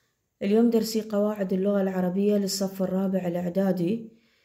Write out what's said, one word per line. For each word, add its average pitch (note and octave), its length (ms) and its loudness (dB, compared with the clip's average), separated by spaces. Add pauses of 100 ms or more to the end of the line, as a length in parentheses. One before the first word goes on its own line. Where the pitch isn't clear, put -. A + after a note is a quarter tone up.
(420)
اليوم A3 280 4
درسي A3+ 320 0
قواعد G#3 520 -2
اللغة G3 280 2
العربية F#3+ 560 0
للصف F#3+ 460 -2
الرابع F#3 440 -2
الإعدادي. F3+ 840 -2 (340)